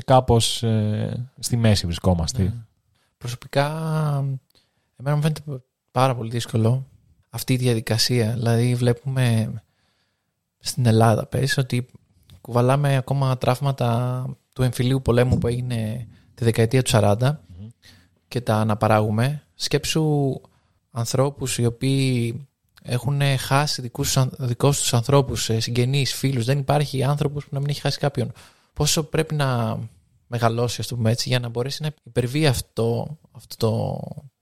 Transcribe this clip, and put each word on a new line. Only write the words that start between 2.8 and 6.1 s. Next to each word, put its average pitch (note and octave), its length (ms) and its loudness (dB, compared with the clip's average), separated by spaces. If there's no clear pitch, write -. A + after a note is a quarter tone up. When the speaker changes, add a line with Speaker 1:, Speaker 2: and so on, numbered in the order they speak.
Speaker 2:
Προσωπικά, C3 500 -4
εμένα C#3+ 200 -2
μου D3 60 2
φαίνεται D#3 200 -2
πάρα C3 240 2